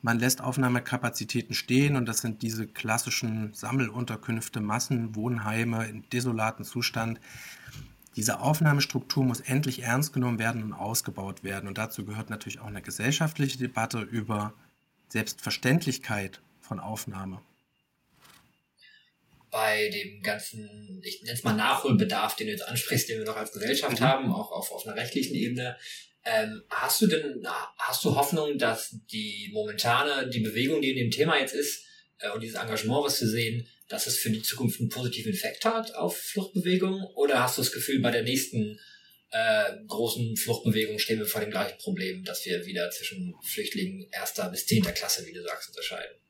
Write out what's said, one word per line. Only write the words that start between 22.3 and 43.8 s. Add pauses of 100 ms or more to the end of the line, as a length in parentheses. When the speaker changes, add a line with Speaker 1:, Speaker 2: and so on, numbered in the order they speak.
Speaker 2:
den
du
jetzt
ansprichst,
den
wir
noch
als
Gesellschaft
Speaker 1:
Mhm.
Speaker 2:
haben,
auch
auf,
auf
einer
rechtlichen
Ebene, (480)
ähm,
hast
du
denn, (300)
hast
du
Hoffnung,
dass (140)
die
momentane,
die
Bewegung,
die
in
dem
Thema
jetzt
ist, (320)
äh,
und
dieses
Engagement,
was
wir
sehen, (200)
dass
es
für
die
Zukunft
einen
positiven
Effekt
hat
auf
Fluchtbewegungen? (100)
Oder
hast
du
das
Gefühl,
bei
der
nächsten, (520)
äh, (160)
großen
Fluchtbewegung
stehen
wir
vor
dem
gleichen
Problem,
dass
wir
wieder
zwischen
Flüchtlingen